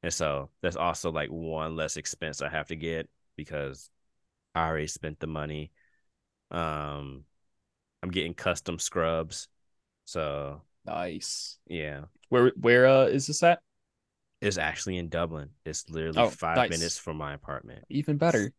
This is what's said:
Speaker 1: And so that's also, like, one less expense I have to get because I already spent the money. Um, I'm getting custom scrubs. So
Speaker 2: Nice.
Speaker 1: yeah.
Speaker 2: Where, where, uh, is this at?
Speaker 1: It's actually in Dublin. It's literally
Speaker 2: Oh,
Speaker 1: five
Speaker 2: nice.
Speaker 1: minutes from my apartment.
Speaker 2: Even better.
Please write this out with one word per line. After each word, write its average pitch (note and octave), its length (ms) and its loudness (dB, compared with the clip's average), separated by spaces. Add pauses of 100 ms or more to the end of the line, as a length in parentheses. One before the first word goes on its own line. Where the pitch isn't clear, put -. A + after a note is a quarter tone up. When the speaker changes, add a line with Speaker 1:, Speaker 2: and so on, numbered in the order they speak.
Speaker 1:
And E2+ 100 -2
so C#2+ 360 -2 (120)
that's F2 140 -2
also, E2+ 360 0
like, D2+ 180 -2
one D#2+ 460 -4
less D#2+ 220 -4
expense D#2 440 -6
I C#2+ 80 -4
have D#2 180 -4
to E2+ 80 -6
get D#2+ 340 -4 (260)
because C#2+ 540 -8 (640)
I E2 120 2
already D#2 200 0
spent D#2 320 -8
the D#2 80 -6
money. D2+ 440 -6 (800)
Um, D2 760 -6 (800)
I'm F#2 80 -4
getting F2 240 -2
custom E2+ 440 -2
scrubs. D#2+ 680 -2 (560)
So D2 580 -4 (220)
Speaker 2:
Nice. - 720 -8 (100)
Speaker 1:
yeah. D2+ 380 -6 (240)
Speaker 2:
Where, B2 300 8
where, B2 280 8
uh, C3+ 180 10
is C3 220 2
this D3+ 160 0
at? E3+ 180 6 (800)
Speaker 1:
It's G2+ 180 2
actually E2 380 -2
in F2 120 -6
Dublin. D#2+ 400 -4 (160)
It's - 240 -10
literally E2 320 0
Speaker 2:
Oh, A#2+ 40 8
Speaker 1:
five G2 420 2
Speaker 2:
nice. - 0 -
Speaker 1:
minutes E2 320 -2
from D#2+ 180 -8
my D2 160 -6
apartment. - 560 -12
Speaker 2:
Even D3 280 0
better. C3+ 420 2